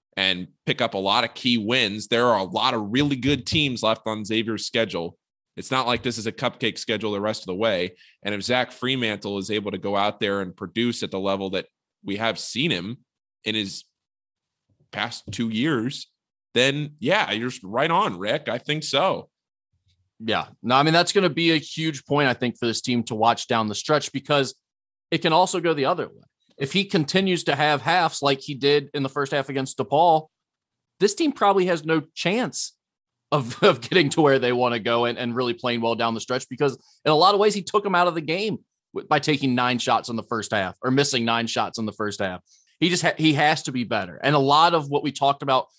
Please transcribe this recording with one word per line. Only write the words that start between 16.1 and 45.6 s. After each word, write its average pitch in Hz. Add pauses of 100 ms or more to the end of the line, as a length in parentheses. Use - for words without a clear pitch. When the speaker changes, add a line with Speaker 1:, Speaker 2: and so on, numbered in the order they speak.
Speaker 1:
then 139
yeah, 160
you're 113 (120)
right 123
on, 170
Rick. 110
I 113
think 147
so. 147 (920)
Speaker 2:
Yeah. 104 (160)
No, 120
I 139
mean, 160
that's 170
gonna 185
be 165
a 160
huge 151
point, 143
I 120
think, 120
for -
this 113
team 120
to 117
watch 110
down 113
the 104
stretch, -
because 139 (560)
it 165
can 165
also 180
go 165
the 143
other 151
way. - (340)
If 135
he 190
continues 185
to 143
have 147
halves 165
like 139
he 147
did 139
in 143
the 135
first 139
half 139
against 131
DePaul, 156 (760)
this 214
team 320
probably 196
has 170
no 160 (120)
chance 196 (580)
of, 127
<laughs> -
of 190
getting 170
to 165
where 139
they 123
wanna 123
go 117
and, 120
and 120
really 123
playing 120
well 117
down 117
the 110
stretch, 127
because 139 (260)
in 139
a 175
lot 202
of 202
ways, 214
he 202
took 202
them 196
out 175
of 165
the 170
game 185 (360)
w-, -
by 151
taking 143
nine 123
shots 117
in 120
the 110
first 110
half 95
or 123
missing 131
nine 117
shots 113
in 113
the 104
first 104
half. 92 (380)
He 170
just 175
ha-, 160
he 160
has 151
to 151
be 123
better. 98
And 143
a 143
lot 147
of 147
what 143
we 147
talked 139
about 135 (120)